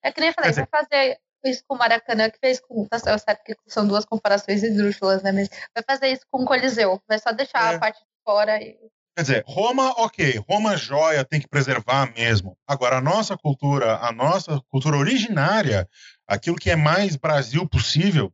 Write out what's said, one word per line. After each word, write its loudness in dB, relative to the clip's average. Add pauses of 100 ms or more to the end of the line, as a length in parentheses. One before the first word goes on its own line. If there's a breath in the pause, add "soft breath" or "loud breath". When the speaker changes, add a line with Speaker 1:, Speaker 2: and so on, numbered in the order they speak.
Speaker 1:
é -2
que -14
nem 2
eu -8
falei, 2
Speaker 2:
Quer 0
dizer -6
Speaker 1:
vai 0
fazer 0 (260)
isso -2
com -4
o -8
Maracanã, 2
que -20
fez 0
com, -8
tá -4
certo -2
que -10 (140)
são 0
duas 0
comparações 0
esdrúxulas, 0
né? 0
Mas -2 (240 loud breath)
vai -6
fazer 0
isso -4
com -2
o -2
Coliseu. 0
Vai -2
só -2
deixar 0
Speaker 2:
É. -2
Speaker 1:
a -6
parte -2
de -20 (180)
fora 2
e -18 (400)
Speaker 2:
Quer -2
dizer, 0
Roma, 0
ok, 0
Roma 0
é -2
joia, 0
tem -2
que -12
preservar 0
mesmo. 0
Agora, 0
a 0
nossa 0
cultura, 0
a -2
nossa -2
cultura 0
originária, 0 (380 loud breath)
aquilo -2
que -4
é 2
mais 2
Brasil -2
possível, 0